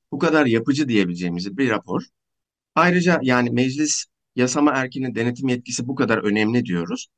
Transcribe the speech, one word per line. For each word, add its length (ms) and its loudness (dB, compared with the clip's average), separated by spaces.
bu 80 -6
kadar 260 2
yapıcı 440 0
diyebileceğimiz 680 -2
bir 120 0
rapor, 340 -4
ayrıca 480 4
yani 280 2
meclis 540 -2
yasama 360 2
erkinin 440 -4
denetim 320 -2
yetkisi 400 -4
bu 80 -6
kadar 220 2
önemli 480 0
diyoruz. 420 -4